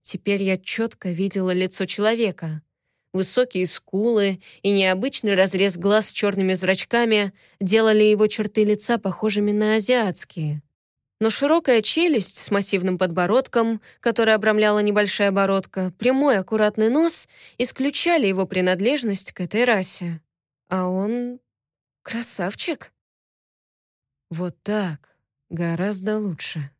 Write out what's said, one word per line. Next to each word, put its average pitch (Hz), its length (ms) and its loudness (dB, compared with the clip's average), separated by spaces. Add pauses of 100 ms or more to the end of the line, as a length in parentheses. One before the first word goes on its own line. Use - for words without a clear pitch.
Теперь 202 420 -4
я 190 160 0
чётко 220 520 -6
видела 185 420 -2
лицо 185 340 -2
человека. 202 760 -2 (500)
Высокие 190 540 0
скулы 196 760 0 (220)
и 196 100 2
необычный 196 640 0
разрез 190 420 2
глаз 202 320 2
с - 40 -4
чёрными 190 420 0
зрачками 202 800 0 (280)
делали 214 440 4
его 214 220 4
чёрты 214 380 0
лица 208 340 0
похожими 208 540 -2
на 214 220 2
азиатские. 196 880 -2 (580)
Но 220 100 2
широкая 277 520 2
челюсть 302 540 0
с - 140 -4
массивным 190 480 0
подбородком, 208 840 0 (200)
которая 226 360 2
обрамляла 214 440 2
небольшая 208 500 2
бородка, 190 680 0
прямой 262 400 2
аккуратный 214 500 0
нос 311 400 0 (300)
исключали 277 680 0
его 190 200 0
принадлежность 196 840 0
к - 80 -18
этой 196 240 -2
расе. 185 560 -2 (480)
А 185 200 -2
он 233 500 -4 (640)
красавчик. - 920 -6 (1400)
Вот 170 320 -6
так 202 540 -4 (340)
гораздо 185 680 -4
лучше 165 600 -6